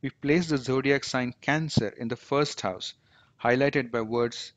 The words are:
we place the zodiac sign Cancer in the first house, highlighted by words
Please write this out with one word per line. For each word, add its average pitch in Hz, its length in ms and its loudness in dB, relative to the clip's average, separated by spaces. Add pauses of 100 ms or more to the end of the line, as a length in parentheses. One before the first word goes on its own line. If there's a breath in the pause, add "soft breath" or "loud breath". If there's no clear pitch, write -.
we 135 100 -6
place 160 380 2
the 147 100 2
zodiac 131 460 2
sign 123 380 -2
Cancer 143 480 0
in 120 180 -8
the 120 80 -4
first - 460 -2
house, 92 320 -6 (460 soft breath)
highlighted 127 520 2
by 120 80 0
words 117 560 -2